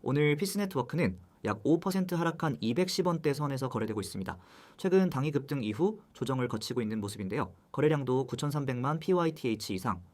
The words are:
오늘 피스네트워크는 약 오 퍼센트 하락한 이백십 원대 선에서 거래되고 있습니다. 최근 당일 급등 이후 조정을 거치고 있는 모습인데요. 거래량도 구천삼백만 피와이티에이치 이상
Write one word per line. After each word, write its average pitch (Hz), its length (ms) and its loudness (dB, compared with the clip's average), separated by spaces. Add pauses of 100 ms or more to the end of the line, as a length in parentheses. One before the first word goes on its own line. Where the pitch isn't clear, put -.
오늘 147 340 4
피스네트워크는 185 800 -2 (280)
약 107 180 -2
오 165 160 4
퍼센트 185 360 0
하락한 165 440 0
이백십 180 480 0
원대 160 260 2
선에서 135 360 -2
거래되고 107 320 -2
있습니다. 95 360 -6 (380)
최근 185 340 4
당일 147 220 0
급등 139 320 -2
이후 156 380 0 (100)
조정을 127 380 0
거치고 120 320 -2
있는 110 180 -2
모습인데요. 101 540 -4 (180)
거래량도 135 560 2
구천삼백만 143 720 -2
피와이티에이치 156 760 0
이상 92 280 -2 (120)